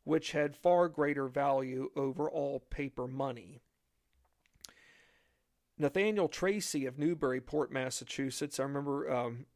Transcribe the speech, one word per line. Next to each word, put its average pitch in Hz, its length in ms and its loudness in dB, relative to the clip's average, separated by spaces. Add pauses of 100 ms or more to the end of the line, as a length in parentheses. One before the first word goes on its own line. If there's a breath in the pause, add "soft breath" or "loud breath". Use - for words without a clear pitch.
which 156 280 0
had 147 240 0
far 175 320 6
greater 147 400 0
value 135 680 0
over 139 340 0
all 143 300 -2
paper 131 480 -6
money. 127 520 -6 (2250 loud breath)
Nathaniel 190 480 2
Tracy 180 580 0
of 127 140 -6
Newburyport, 147 720 0
Massachusetts, 135 880 -4
I 135 40 2
remember, 139 480 -2
um, 120 340 -2 (100)